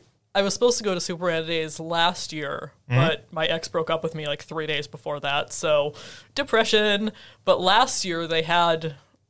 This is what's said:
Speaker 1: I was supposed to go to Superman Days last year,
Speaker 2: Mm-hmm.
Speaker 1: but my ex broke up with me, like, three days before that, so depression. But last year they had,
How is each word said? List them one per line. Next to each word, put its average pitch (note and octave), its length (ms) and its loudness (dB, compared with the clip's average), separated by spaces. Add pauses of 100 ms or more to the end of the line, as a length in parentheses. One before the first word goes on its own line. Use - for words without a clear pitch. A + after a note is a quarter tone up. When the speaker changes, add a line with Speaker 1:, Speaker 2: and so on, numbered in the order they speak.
(340)
Speaker 1:
I G3+ 80 2
was G3 120 0
supposed A#3+ 240 2
to A3 60 -6
go G3 100 0
to F3 60 -4
Superman E3+ 460 -4
Days D#3+ 340 -4
last E3+ 520 0
year, D3 400 -8 (160)
Speaker 2:
Mm-hmm. B2 80 2 (120)
Speaker 1:
but - 240 -4
my D#3+ 140 -2
ex E3 220 -2
broke E3 220 -2
up D#3+ 140 -2
with D#3+ 100 -6
me, D#3 120 -8
like, D3 160 -6
three D#3 240 -8
days D3 200 -4
before D3 340 -8
that, C#3+ 320 -2
so D3+ 420 2 (400)
depression. G#3+ 760 2 (320)
But F#3 160 4
last G#3 440 4
year E3+ 220 -4
they D#3+ 160 2
had, E3 520 2 (360)